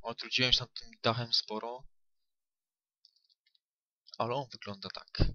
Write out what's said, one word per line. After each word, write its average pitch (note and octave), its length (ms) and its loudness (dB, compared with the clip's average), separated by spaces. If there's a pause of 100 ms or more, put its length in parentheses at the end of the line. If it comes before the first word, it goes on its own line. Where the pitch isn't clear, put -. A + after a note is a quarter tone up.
Odwróciłem A#2 500 2
się - 80 4
nad B2 140 -10
tym - 160 -14 (120)
dachem A#2 300 0
sporo. A#2 520 -2 (2250)
Ale A#2+ 160 2
on C3+ 180 -2
wygląda G2 420 -10
tak. - 240 -12 (160)